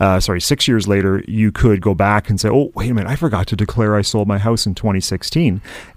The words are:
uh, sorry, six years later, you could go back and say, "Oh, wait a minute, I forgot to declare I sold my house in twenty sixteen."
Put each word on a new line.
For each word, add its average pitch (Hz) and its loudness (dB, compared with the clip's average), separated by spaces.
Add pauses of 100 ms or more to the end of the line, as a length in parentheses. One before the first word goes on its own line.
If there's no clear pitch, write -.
uh, 95 4
sorry, 90 -2
six - 0
years 107 2
later, 98 2
you 107 2
could 104 2
go 98 0
back 101 2
and 98 0
say, 107 0
"Oh, 135 2
wait 117 -4
a 120 0
minute, 95 -2
I 131 -2
forgot 113 -2
to - -4
declare 107 0
I 104 2
sold 104 -2
my 101 0
house 113 0
in 95 -2
twenty 98 -2
sixteen." 104 -2 (360)